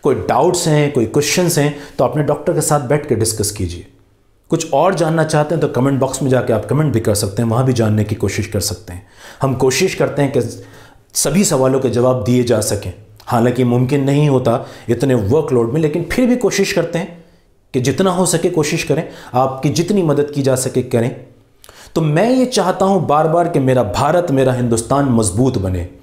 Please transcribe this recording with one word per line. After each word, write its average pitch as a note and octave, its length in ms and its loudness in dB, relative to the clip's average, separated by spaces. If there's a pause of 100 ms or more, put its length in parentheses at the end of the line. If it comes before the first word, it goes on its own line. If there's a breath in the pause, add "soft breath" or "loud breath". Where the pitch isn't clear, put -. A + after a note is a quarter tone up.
कोई C3 120 2
डाउट्स C3+ 520 0
हैं, D3 260 2
कोई A#2 120 2
questions D#3 520 0
हैं, D3 180 0 (220 loud breath)
तो D3+ 60 2
अपने C3 200 0
doctor D3 300 -2
के D3+ 80 0
साथ D3+ 180 0
बैठ B2+ 300 -2
के B2 60 2
discuss G#2 360 -2
कीजिए। - 360 -8 (600)
कुछ - 240 -2
और D#3+ 200 2
जानना D#3+ 300 0
चाहते D#3 320 0
हैं D3 60 0
तो C#3+ 60 0
comment C3 320 0
box C3 240 -2
में C3+ 60 0
जाके A#2+ 240 2
आप G#2+ 120 -2
comment C#3+ 280 0
भी A2 60 2
कर G#2 160 0
सकते G2+ 260 -4
हैं, A#2 80 0
वहाँ A#2 160 0
भी B2+ 80 2
जानने G#2+ 300 2
की G#2 120 -4
कोशिश G2+ 320 -4
कर - 120 -4
सकते - 340 -8
हैं। F2+ 140 -18 (340 loud breath)
हम C3+ 140 0
कोशिश C3 400 0
करते C3+ 260 -2
हैं C#3 100 0
कि B2+ 100 0 (720 loud breath)
सभी D#3 300 0
सवालों C3 360 2
के B2+ 100 0
जवाब B2 340 0
दिए B2 200 2
जा A#2 180 2
सकें, G2 320 -4 (320)
हालांकि A#2+ 380 0
मुमकिन B2+ 400 2
नहीं C#3+ 260 2
होता B2+ 360 0 (240 loud breath)
इतने B2 240 2
workload A#2+ 600 0
में, D#3+ 80 0
लेकिन D#3+ 300 -2
फिर B3 160 2
भी A#3+ 80 4
कोशिश A3 380 0
करते E3 260 -2
हैं - 260 -12 (480 soft breath)
कि C3 60 0
जितना C#3 320 2
हो F3+ 140 0
सके E3 240 0
कोशिश D#3+ 340 -2
करें, D#3+ 260 -2 (240 loud breath)
आपकी C3 360 0
जितनी F3+ 340 0
मदद C#3+ 320 0
की C#3+ 60 -2
जा C3 140 2
सके B2+ 260 -2
करें। B2 440 -2 (680 loud breath)
तो E3 60 2
मैं D#3+ 300 2
ये B3+ 140 4
चाहता F#3+ 400 0
हूँ F#3+ 220 2
बार D3+ 200 2
बार E3+ 200 2
कि D#3+ 120 0
मेरा B2+ 240 2
भारत, C#3+ 480 0
मेरा C3 220 2
हिंदुस्तान B2 520 0
मजबूत A#2 520 2
बने। F2+ 320 -4 (140)